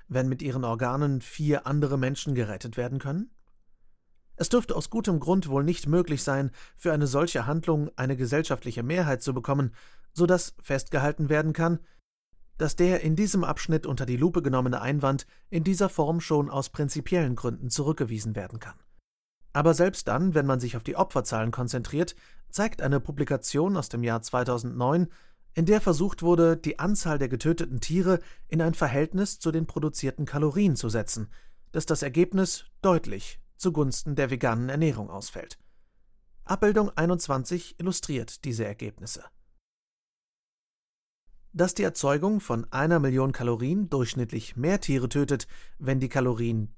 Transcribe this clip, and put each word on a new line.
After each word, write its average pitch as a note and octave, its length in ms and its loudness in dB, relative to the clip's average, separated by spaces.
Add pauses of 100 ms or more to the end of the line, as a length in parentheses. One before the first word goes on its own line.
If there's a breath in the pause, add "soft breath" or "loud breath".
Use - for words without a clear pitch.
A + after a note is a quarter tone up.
wenn B2+ 200 0
mit B2+ 120 -2
ihren C3 240 -4
Organen B2+ 560 0
vier D3 460 -2
andere C#3 320 0
Menschen C3+ 360 -2
gerettet A2+ 420 -4
werden B2 220 -4
können? D#3 320 -6 (1080)
Es - 120 -2
dürfte - 260 2
aus - 140 -4
gutem G3 320 0
Grund E3+ 300 0
wohl C#3 140 2
nicht E3 220 -2
möglich D#3+ 360 2
sein, C#3 280 0 (240 loud breath)
für E3 200 0
eine D3 120 2
solche C#3 380 0
Handlung D3 520 0
eine C3 200 -2
gesellschaftliche B2+ 680 -2
Mehrheit D3 400 0
zu C3+ 120 -2
bekommen, C3 400 0 (400 soft breath)
so E3+ 100 4
dass F3 380 4
festgehalten C#3+ 640 0
werden D#3 240 2
kann, E3 280 2 (760 soft breath)
dass D#3 180 0
der F3 260 4
in D#3+ 160 0
diesem F#3+ 280 2
Abschnitt D3+ 400 0
unter C3+ 220 -4
die B2 100 0
Lupe E3+ 240 2
genommene B2+ 400 2
Einwand C3+ 460 0 (240 soft breath)
in E3+ 120 0
dieser F#3 280 2
Form E3 300 0
schon D3 280 0
aus C3+ 220 -4
prinzipiellen D3 680 0
Gründen A#2+ 320 -4
zurückgewiesen A2+ 640 -2
werden G#2 260 -8
kann. - 180 -16 (760)
Aber D3+ 220 4
selbst F3+ 340 0
dann, D#3 260 2
wenn D3 120 4
man C3+ 140 2
sich A#2+ 160 -4
auf A2+ 80 -8
die - 120 -6
Opferzahlen A#2+ 540 0
konzentriert, B2+ 640 -2 (360 soft breath)
zeigt A3 300 -2
eine C#3 200 2
Publikation D3 760 0
aus D3+ 120 -2
dem A#2+ 160 -4
Jahr A#2 180 0
zweitausendneun, B2 840 0 (460 soft breath)
in E3 120 2
der G#3+ 140 6
versucht F#3 420 2
wurde, E3+ 340 6
die D3+ 220 -4
Anzahl E3+ 400 0
der C3+ 100 0
getöteten B2+ 520 0
Tiere F3+ 400 2 (280 loud breath)
in D#3+ 140 2
ein E3 120 2
Verhältnis D#3 680 0
zu E3 100 0
den D#3+ 160 0
produzierten D3 580 -4
Kalorien D3+ 520 2
zu A#2+ 120 -2
setzen, A2 400 -2 (440 soft breath)
dass D#3+ 120 -2
das - 180 0
Ergebnis F3 640 0 (140)
deutlich D#3+ 600 0 (160)
zugunsten D3 580 0
der C3+ 160 0
veganen A#2+ 380 0
Ernährung C3+ 420 0
ausfällt. - 480 -12 (840)
Abbildung G#3 460 4
einundzwanzig E3+ 880 -2
illustriert D#3 640 -4
diese A2+ 200 -4
Ergebnisse. - 600 -10 (2250)
Dass F3+ 220 2
die G#3 80 -2
Erzeugung E3+ 580 0
von A#2 320 -4
einer D#3 280 4
Million C3+ 320 2
Kalorien C3 580 -2
durchschnittlich B2 680 -2
mehr E3 240 2
Tiere B2+ 280 0
tötet, C#3+ 400 0 (300 loud breath)
wenn C3+ 200 0
die C3 100 0
Kalorien A#2 680 0